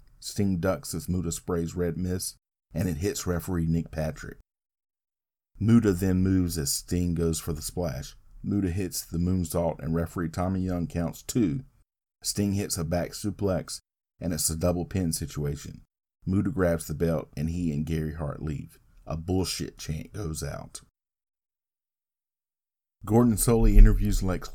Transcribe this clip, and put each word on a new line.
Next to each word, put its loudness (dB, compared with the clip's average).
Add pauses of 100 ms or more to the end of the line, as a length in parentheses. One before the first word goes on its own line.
(200)
Sting -2
ducks -4
as -6
Muta -2
sprays -4
red -2
mist, -4 (400)
and -2
it -4
hits -4
referee -2
Nick 0
Patrick. -8 (1200)
Muta 6
then 2
moves 2
as -2
Sting -2
goes 0
for -6
the -8
splash. -6 (280)
Muta 0
hits -4
the -8
moonsault, 0
and -4
referee -2
Tommy -2
Young -2
counts -6
two. 0 (600)
Sting -2
hits -4
a -4
back -2
suplex, -4 (400)
and -4
it's -2
a -4
double 0
pin -2
situation. -8 (440)
Muta 0
grabs 0
the -6
belt, -2
and -4
he -2
and -2
Gary -2
Hart -8
leave. -8 (280)
A -6
bullshit -4
chant -8
goes -6
out. -10 (2250)
Gordon 4
Solie 6
interviews 10
Lex -2